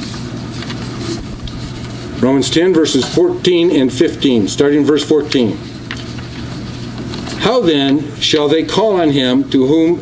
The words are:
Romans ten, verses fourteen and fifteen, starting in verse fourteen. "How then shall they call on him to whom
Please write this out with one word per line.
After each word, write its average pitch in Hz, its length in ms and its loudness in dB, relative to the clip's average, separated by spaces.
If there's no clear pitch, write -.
Romans 127 280 2
ten, 180 240 4
verses 143 300 2
fourteen 175 680 2
and 135 220 2
fifteen, 127 560 2
starting 147 320 2
in 139 60 2
verse 143 180 2
fourteen. 131 540 0
"How 247 200 2
then 147 460 2
shall 147 260 2
they 160 160 2
call 190 380 2
on 160 80 4
him 135 400 2
to 131 180 4
whom 160 340 2